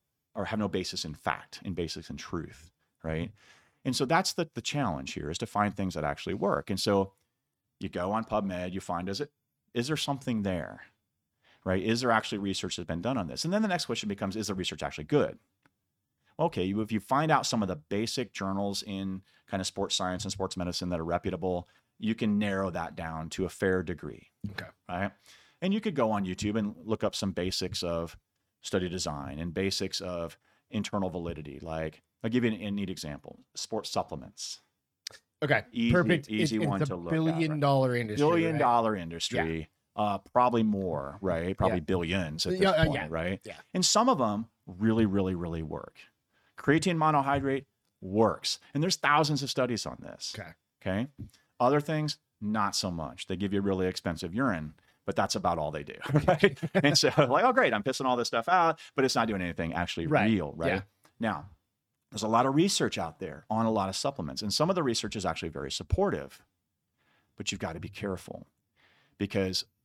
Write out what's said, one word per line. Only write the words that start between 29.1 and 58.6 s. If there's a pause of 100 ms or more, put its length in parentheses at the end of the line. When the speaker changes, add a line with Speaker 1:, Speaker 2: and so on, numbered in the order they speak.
Speaker 1:
and
basics
of (320)
internal
validity.
Like, (200)
I'll
give
you
a
neat
example, (160)
sports
supplements. (840)
Speaker 2:
Okay,
Speaker 1:
Easy,
Speaker 2:
perfect.
Speaker 1:
easy
Speaker 2:
It,
Speaker 1:
one
Speaker 2:
it's
a
Speaker 1:
to
look
at,
right?
Speaker 2:
billion
dollar
industry,
Speaker 1:
Billion
Speaker 2:
right?
Speaker 1:
dollar
industry, (260)
Speaker 2:
Yeah.
Speaker 1:
uh,
probably
more,
right?
Probably
Speaker 2:
Yeah.
Speaker 1:
billions
at
this
Speaker 2:
Yeah,
uh,
Speaker 1:
point,
Speaker 2:
yeah.
Speaker 1:
right?
Speaker 2:
Yeah. (160)
Speaker 1:
And
some
of
them (200)
really,
really,
really
work. (600)
Creatine
monohydrate (360)
works. (160)
And
there's
thousands
of
studies
on
this.
Speaker 2:
Okay. (320)
Speaker 1:
Okay. (520)
Other
things, (240)
not
so
much.
They
give
you
really
expensive
urine, (320)
but
that's
about
all
they
do. (180)
<laughs>
Right? (100)
Speaker 2:
<laughs>
Speaker 1:
And
so, (200)
like,
"Oh,
great,
I'm
pissing
all
this
stuff
out, (160)